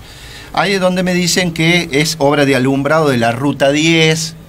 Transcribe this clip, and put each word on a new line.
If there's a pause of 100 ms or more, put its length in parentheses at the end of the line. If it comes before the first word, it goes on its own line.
(540)
Ahí
es
donde
me
dicen
que
es
obra
de
alumbrado
de
la
Ruta
diez, (160)